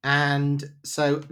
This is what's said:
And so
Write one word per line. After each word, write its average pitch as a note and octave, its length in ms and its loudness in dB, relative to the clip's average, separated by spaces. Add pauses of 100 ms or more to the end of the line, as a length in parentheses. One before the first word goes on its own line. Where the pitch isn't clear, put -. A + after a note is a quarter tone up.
And C#3+ 580 2 (220)
so D3 320 0 (160)